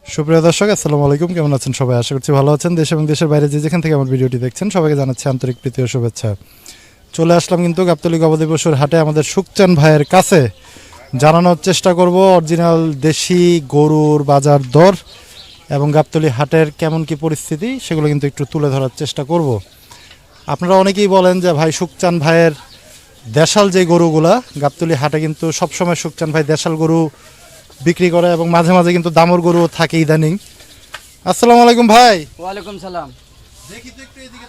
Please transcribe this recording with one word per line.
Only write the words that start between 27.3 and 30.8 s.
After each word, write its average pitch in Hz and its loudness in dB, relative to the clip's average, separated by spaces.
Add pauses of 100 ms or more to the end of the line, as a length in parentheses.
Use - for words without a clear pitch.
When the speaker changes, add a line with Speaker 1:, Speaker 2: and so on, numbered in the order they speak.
Speaker 1:
বিক্রি 170 0
করে 175 2
এবং 170 -2
মাঝে 170 2
মাঝে 175 2
কিন্তু 175 -2
দামর 170 2
গরুও 170 2
থাকে 165 -2
ইদানিং। 156 0 (840)